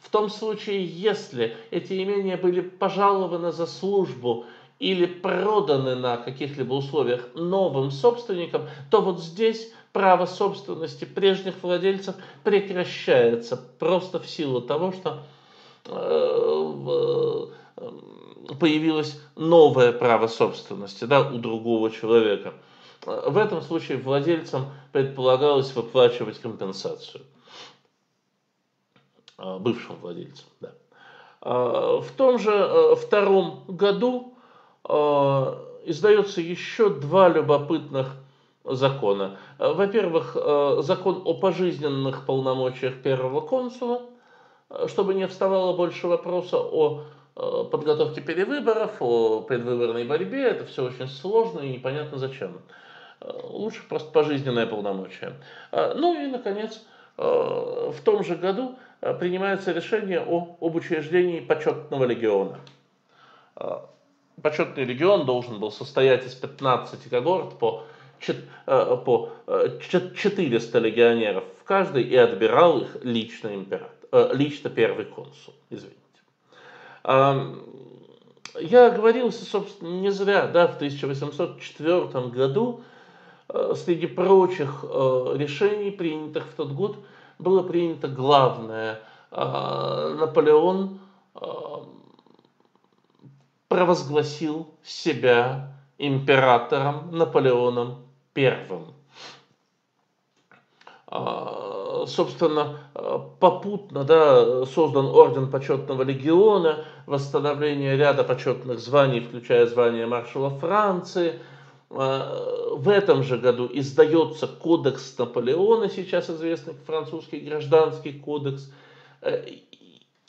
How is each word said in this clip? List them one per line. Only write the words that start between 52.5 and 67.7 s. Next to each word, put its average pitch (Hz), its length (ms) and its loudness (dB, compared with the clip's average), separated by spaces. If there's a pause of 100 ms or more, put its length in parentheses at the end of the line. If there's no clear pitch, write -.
Э, - 220 -14
лучше - 440 -10
просто - 240 -8
пожизненное 131 540 2
полномочие. 98 680 -8 (380)
Э, - 240 0
ну 339 240 0
и, 285 80 -6
наконец, 220 540 -8 (360)
э, 71 60 -6
в - 800 -2
том 202 200 2
же 170 120 -4
году, 196 400 -4 (260)
э, 135 120 -4
принимается 185 580 -4
решение 190 500 -2
о, 170 380 -4
об 160 160 -4
учреждении 165 640 0
почетного 139 640 -2
легиона. 107 540 0 (960)
Э, - 220 -10 (640)
почетный 147 440 -2
легион 151 400 2
должен 120 340 -2
был 104 120 -6
состоять 131 540 2
из - 80 -14
пятнадцати - 760 -4
когорт 143 500 -2
по 113 240 -2 (360)